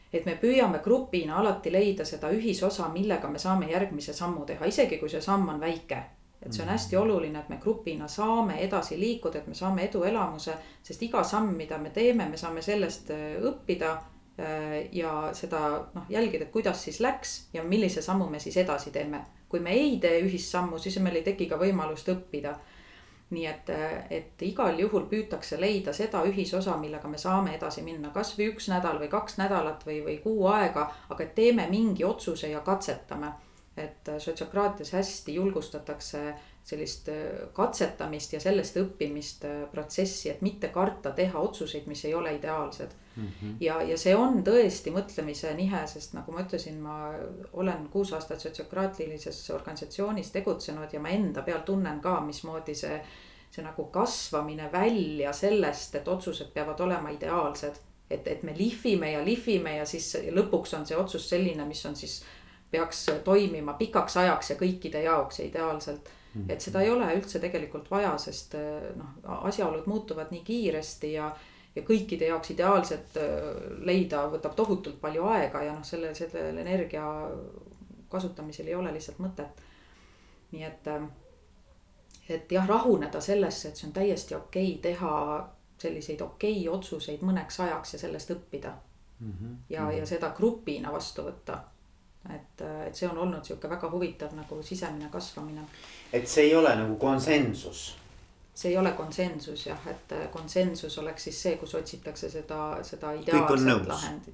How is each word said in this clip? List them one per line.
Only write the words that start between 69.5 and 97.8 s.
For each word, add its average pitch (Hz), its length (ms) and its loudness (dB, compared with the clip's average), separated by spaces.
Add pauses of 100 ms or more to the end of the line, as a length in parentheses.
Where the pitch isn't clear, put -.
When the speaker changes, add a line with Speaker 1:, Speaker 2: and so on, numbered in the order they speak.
Speaker 1:
muutuvad 175 460 -4
nii 175 120 -8
kiiresti 160 720 -2
ja, 151 220 -4 (400)
ja - 60 -4
kõikide 190 460 2
jaoks 165 240 0
ideaalset, 175 640 2
äh, 151 320 -2 (360)
leida 175 460 4
võtab 156 240 -4
tohutult 202 460 0
palju 156 260 0
aega 147 360 2
ja 151 100 -2
noh, 156 100 -10
selle, 165 320 -6
sellel 160 420 -6
energia 165 460 -2 (1080)
kasutamisel 160 580 -6
ei 165 80 -2
ole 180 180 -2
lihtsalt - 260 -10
mõtet. 185 420 -8 (920)
Nii 156 120 -10
et, 156 240 -12
äh, 151 140 -2 (1300)
et 160 220 -6
jah, 185 160 4
rahuneda 208 540 4
sellesse, 185 500 0
et - 80 -12
see 151 100 -10
on 151 60 -8
täiesti 190 400 0
okei 185 460 0
teha 175 320 0 (680)
selliseid 160 400 -6
okei 190 480 -2
otsuseid 165 560 -4
mõneks 185 380 0
ajaks 165 320 -4
ja 143 40 -10
sellest - 320 -8
õppida. - 400 -8 (480)
Speaker 2:
Mhm. 110 340 -8 (160)
Speaker 1:
Ja, 156 220 -2
ja 156 60 0
Speaker 2:
Mhm. 156 80 -4
Speaker 1:
seda 165 320 -2
grupina 170 540 0
vastu 156 320 -6
võtta. - 340 -8 (720)
Et, - 320 -14
äh, 156 260 -8
et 156 80 -8
see 180 140 0
on 160 80 -6
olnud 175 280 -2
sihuke - 240 -8
väga 170 200 -4
huvitav 160 460 -4
nagu 151 280 -10
sisemine 156 460 -6
kasvamine. 151 520 -10 (520)
Speaker 2:
Et 120 140 0
see 151 160 8
ei 156 120 10
ole 151 200 8
nagu 110 200 2
konsensus? 135 1000 2 (580)